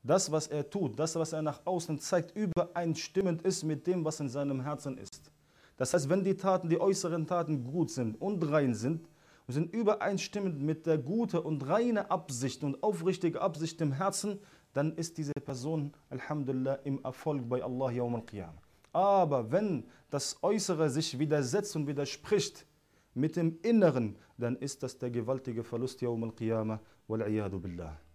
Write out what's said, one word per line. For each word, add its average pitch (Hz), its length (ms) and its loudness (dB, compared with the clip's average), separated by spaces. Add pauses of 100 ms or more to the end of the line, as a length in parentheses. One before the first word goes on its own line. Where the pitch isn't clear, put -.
das, 143 280 4
was 151 160 0
er 147 220 -4
tut, 139 280 -2
das, 160 180 0
was 160 180 -2
er 156 80 -2
nach 151 240 -4
außen 165 340 -2
zeigt, 170 360 0
übereinstimmend 175 1040 0
ist 190 220 0
mit 156 240 -2
dem, 175 180 2
was 156 140 -2
in 139 100 -2
seinem 139 320 -2
Herzen 143 360 -6
ist. - 340 -18 (440)
Das - 180 0
heißt, 156 140 4
wenn 185 160 4
die 190 120 2
Taten, 185 340 2
die 165 100 4
äußeren 175 480 2
Taten 156 380 0
gut 151 260 0
sind 113 300 -2
und 196 280 0
rein 143 240 4
sind 135 360 -2 (380)
und 123 60 -6
sind 165 200 0
übereinstimmend 196 880 0
mit 156 240 -2
der 160 120 4
guten 175 420 0
und 147 280 -2
reinen 220 420 2
Absicht 135 540 -2
und 139 180 -2
aufrichtigen 180 580 0
Absicht 160 420 -2
im 147 100 2
Herzen, 196 480 -2 (320)
dann 156 240 0
ist 165 220 -6
diese 147 160 -4
Person, 143 580 -4 (180)
Alhamdulillah, 135 720 -2
im 135 200 -2
Erfolg 131 460 -4
bei 123 140 0
Allah 127 280 -2
Yawm 120 240 0
al-Qiyamah. 95 460 -8 (320)
Aber 165 580 4
wenn 185 320 0 (260)
das - 320 -4
Äußere 175 480 2
sich 131 300 -2
widersetzt 147 560 0
und 156 120 0
widerspricht - 760 0 (480)
mit 151 220 0
dem 165 260 2
Inneren, 147 540 6 (220)
dann 120 180 0
ist 139 280 -8
das 123 140 -6
der 123 120 -4
gewaltige 120 540 -2
Verlust 120 380 -4
Yawm 117 220 0
al-Qiyamah, 110 560 -2 (280)
wal-Iyadu 107 520 0
billah. 85 380 -8 (180)